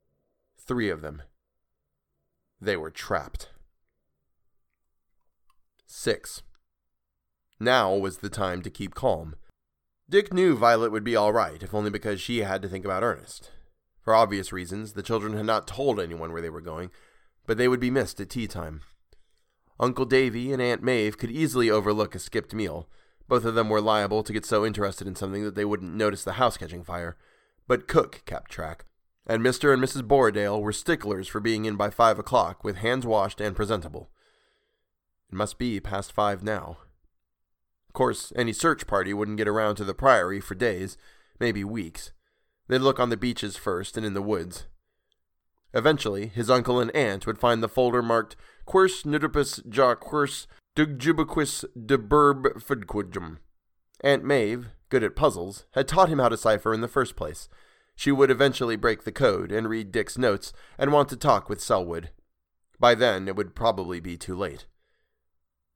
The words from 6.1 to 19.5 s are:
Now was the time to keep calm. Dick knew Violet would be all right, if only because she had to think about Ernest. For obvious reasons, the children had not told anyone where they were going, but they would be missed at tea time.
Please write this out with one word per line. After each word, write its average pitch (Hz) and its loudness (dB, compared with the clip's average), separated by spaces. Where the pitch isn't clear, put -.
Now 107 4
was 98 -2
the 101 -8
time 92 -4
to 92 -10
keep 98 -10
calm. 80 -2
Dick 208 2
knew 180 4
Violet 117 4
would 107 -4
be 117 0
all 104 4
right, 90 0
if 98 -10
only 107 -2
because 101 -4
she 120 -4
had 95 -2
to 98 -8
think 92 -8
about 95 -2
Ernest. - -6
For 110 4
obvious 101 4
reasons, 95 -8
the 101 -8
children 107 -2
had 107 -4
not 110 0
told 131 -2
anyone 82 -6
where 82 -8
they 85 -8
were 82 -12
going, 85 -10
but 110 0
they 123 4
would 127 2
be 123 0
missed 127 -2
at 95 -10
tea 117 -6
time. 78 -10